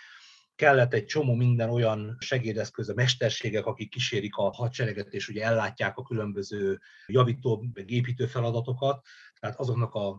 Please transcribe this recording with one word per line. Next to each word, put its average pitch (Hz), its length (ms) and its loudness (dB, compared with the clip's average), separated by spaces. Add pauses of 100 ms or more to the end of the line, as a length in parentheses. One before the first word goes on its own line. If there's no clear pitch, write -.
(540)
Kellett 131 380 6
egy 110 140 0
csomó 139 280 2
minden 117 360 4
olyan 110 480 0
segédeszköz, 110 720 -4
a 104 60 -4
mesterségek, 113 720 0
akik 107 240 -6
kísérik 104 460 -4
a 98 160 0
hadsereget, 107 600 -4
és 101 160 -8
ugye 104 160 -6
ellátják 110 520 0
a 120 60 -10
különböző 101 800 -2 (260)
javító, 117 640 2
meg 98 180 -12
építő 123 360 0
feladatokat, 123 800 -2 (340)
tehát - 180 -8
azoknak 120 360 -2
az 101 240 -2